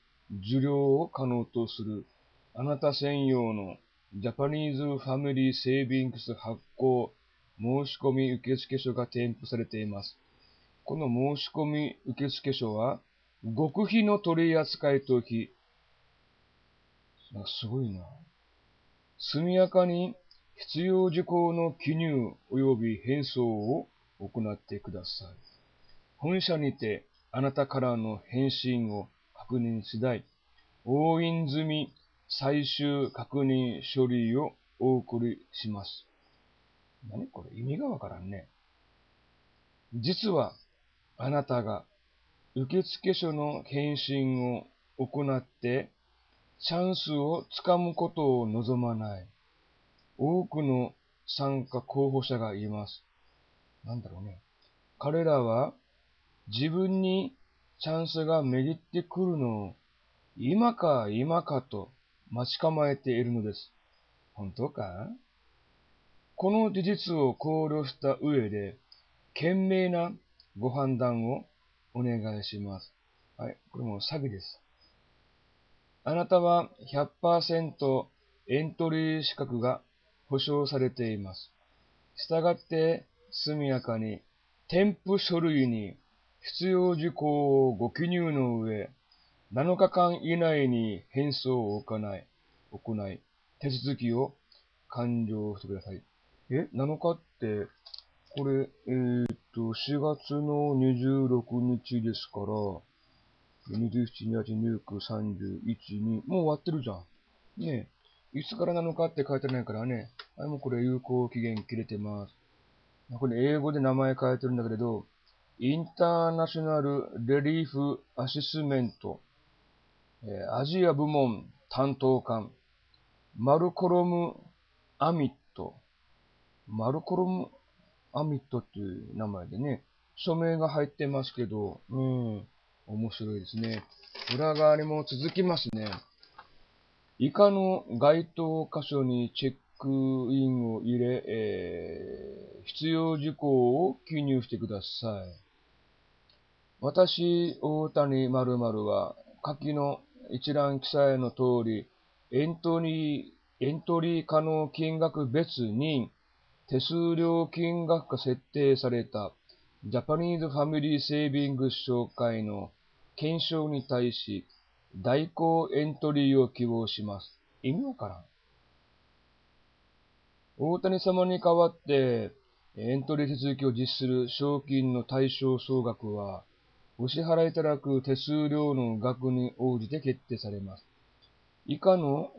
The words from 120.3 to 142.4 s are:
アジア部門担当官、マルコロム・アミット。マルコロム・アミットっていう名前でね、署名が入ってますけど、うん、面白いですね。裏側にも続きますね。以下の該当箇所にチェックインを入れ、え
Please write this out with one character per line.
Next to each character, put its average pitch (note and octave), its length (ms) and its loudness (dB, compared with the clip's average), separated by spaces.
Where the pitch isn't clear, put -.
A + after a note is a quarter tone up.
ア B2+ 100 0
ジ F3+ 220 2
ア D#3+ 60 8
部 D3 140 2
門 C3 440 2
担 C3 260 0
当 C3 240 4
官、 A2+ 300 -4
マ C#3 220 4
ル F3 140 2
コ F#3 160 0
ロ F3 160 6
ム・ F3 300 0
ア D#3 140 2
ミ D3+ 180 2
ッ - 260 -20
ト。 - 180 -10
マ A2 220 -2
ル D#3 100 0
コ F3+ 160 -4
ロ F3+ 100 2
ム・ F#3 220 -2
ア D3 120 -2
ミ D3 140 0
ッ - 20 -16
ト B2 80 -2
っ - 60 -6
て - 160 -12
い G2+ 320 -10
う - 40 -10
名 G#2+ 120 -4
前 F#2 180 -6
で F2 100 -12
ね、 C3+ 280 -4
署 E3+ 180 -2
名 E3 220 2
が D#3+ 120 2
入 D3 180 0
っ - 20 -4
て D3 180 -6
ま C#3 160 0
す C3 120 -8
け A#2+ 120 -2
ど、 G#2 340 -4
う C3 100 -2
ん、 B2 460 -2
面 G#2+ 240 -4
白 G#2+ 240 -6
い G2 40 -6
で F2+ 60 -12
す A2 100 -10
ね。 A2 280 -4
裏 D#3 200 2
側 D3+ 220 8
に D3+ 60 2
も D3+ 220 -2
続 C#3+ 280 -4
き F#3 120 2
ま F3 140 2
す - 160 -6
ね。 A2 140 -4
以 C3 120 2
下 G3+ 200 8
の F#3+ 340 2
該 E3 340 6
当 D#3+ 380 -2
箇 D3+ 140 -4
所 C#3 180 0
に B2 320 0
チ C3+ 120 0
ェ - 40 -4
ッ - 20 -8
ク C#3 100 -6
イ C3 600 2
ン A#2+ 260 0
を G#2+ 80 -4
入 A#2+ 160 0
れ、 B2 280 0
え F2 1400 -6